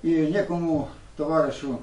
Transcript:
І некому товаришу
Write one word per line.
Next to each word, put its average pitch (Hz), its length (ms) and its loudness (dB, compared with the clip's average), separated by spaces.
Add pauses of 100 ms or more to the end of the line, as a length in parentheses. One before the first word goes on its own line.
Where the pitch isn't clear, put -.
І 165 140 2
некому 165 680 0 (280)
товаришу 147 680 0